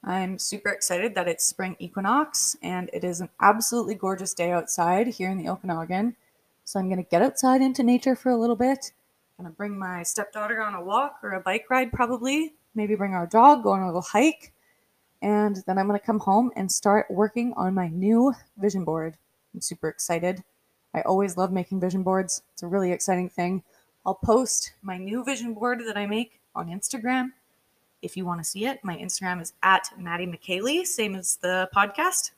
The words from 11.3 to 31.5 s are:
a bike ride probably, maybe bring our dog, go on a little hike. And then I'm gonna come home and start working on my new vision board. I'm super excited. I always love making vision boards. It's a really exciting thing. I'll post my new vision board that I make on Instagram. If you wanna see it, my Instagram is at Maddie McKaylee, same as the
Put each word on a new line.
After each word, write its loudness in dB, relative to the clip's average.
a -4
bike -2
ride 2
probably, -2
maybe 0
bring -2
our -2
dog, 8
go 2
on 2
a 0
little -2
hike. 0
And 2
then 0
I'm 2
gonna 2
come 0
home 4
and -2
start 4
working 0
on 0
my 0
new 4
vision 0
board. -4
I'm -12
super -6
excited. -2
I 0
always 0
love 0
making -2
vision 0
boards. 0
It's -14
a -8
really 0
exciting 0
thing. -2
I'll -2
post 0
my -10
new -6
vision -4
board -2
that -6
I -4
make -4
on -8
Instagram. -4
If -10
you -4
wanna -4
see -4
it, -4
my -6
Instagram -6
is -10
at 4
Maddie -6
McKaylee, -4
same -4
as -4
the -2